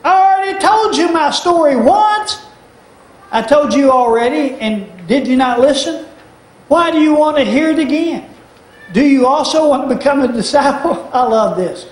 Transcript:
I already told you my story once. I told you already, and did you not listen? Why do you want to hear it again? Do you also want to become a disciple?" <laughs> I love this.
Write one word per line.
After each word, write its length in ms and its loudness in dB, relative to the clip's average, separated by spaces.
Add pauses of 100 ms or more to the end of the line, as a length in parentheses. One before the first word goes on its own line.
I 80 2
already 480 2
told 380 0
you 160 0
my 180 0
story 440 0
once. 680 0 (880)
I 120 -2
told 300 2
you 180 2
already, 640 0
and 520 -8
did 200 0
you 80 0
not 240 0
listen? 460 0 (640)
Why 240 2
do 80 0
you 140 2
want 240 2
to 80 2
hear 240 0
it 100 0
again? 480 -4 (640)
Do 140 2
you 220 4
also 420 0
want 200 0
to 60 0
become 260 0
a 60 0
disciple?" 800 -2
<laughs> 40 -14
I 80 0
love 340 0
this. 360 -6